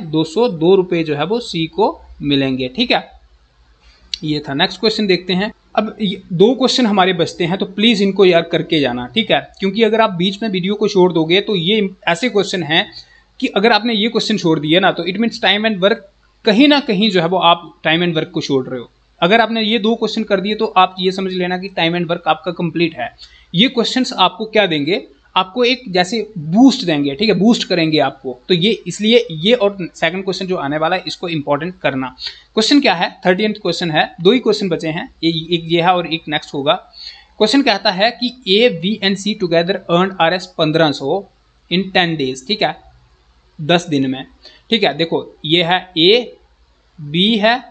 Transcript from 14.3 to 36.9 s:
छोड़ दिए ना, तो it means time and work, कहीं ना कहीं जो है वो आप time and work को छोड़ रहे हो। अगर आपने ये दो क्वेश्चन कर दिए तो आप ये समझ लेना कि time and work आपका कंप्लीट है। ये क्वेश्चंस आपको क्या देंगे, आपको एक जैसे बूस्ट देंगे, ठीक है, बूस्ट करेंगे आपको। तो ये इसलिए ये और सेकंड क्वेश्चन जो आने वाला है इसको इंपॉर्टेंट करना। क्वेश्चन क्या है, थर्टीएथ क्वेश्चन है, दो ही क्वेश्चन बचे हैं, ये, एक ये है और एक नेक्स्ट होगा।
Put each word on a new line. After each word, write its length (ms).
छोड़ 220
दिए 200
ना, 120
तो 120
it 140
means 240
time 260
and 160
work, 160
कहीं 220
ना 140
कहीं 300
जो 100
है 60
वो 120
आप 340
time 180
and 120
work 140
को 100
छोड़ 260
रहे 120
हो। 100
अगर 200
आपने 200
ये 180
दो 160
क्वेश्चन 280
कर 180
दिए 140
तो 100
आप 220
ये 120
समझ 220
लेना 240
कि 120
time 300
and 100
work 180
आपका 260
कंप्लीट 420
है। 180
ये 120
क्वेश्चंस 460
आपको 320
क्या 220
देंगे, 380
आपको 280
एक 240
जैसे 320
बूस्ट 480
देंगे, 300
ठीक 140
है, 100
बूस्ट 240
करेंगे 360
आपको। 380
तो 60
ये 180
इसलिए 440
ये 220
और 240
सेकंड 280
क्वेश्चन 220
जो 120
आने 200
वाला 180
है 120
इसको 220
इंपॉर्टेंट 520
करना। 260
क्वेश्चन 280
क्या 120
है, 160
थर्टीएथ 360
क्वेश्चन 300
है, 180
दो 100
ही 80
क्वेश्चन 300
बचे 180
हैं, 220
ये, 80
एक 140
ये 160
है 120
और 200
एक 140
नेक्स्ट 260
होगा। 200